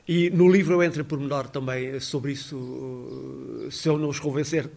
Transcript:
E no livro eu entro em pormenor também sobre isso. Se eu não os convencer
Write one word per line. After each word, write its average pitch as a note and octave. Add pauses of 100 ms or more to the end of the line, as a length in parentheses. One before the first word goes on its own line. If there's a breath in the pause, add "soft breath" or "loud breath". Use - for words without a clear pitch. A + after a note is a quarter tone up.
E E3+
no F3+
livro F#3
eu F3
entro D#3
em D3
pormenor C#3
também C3
sobre C#3
isso. B2+
Se -
eu D3+
não D3+
os C#3+
convencer D3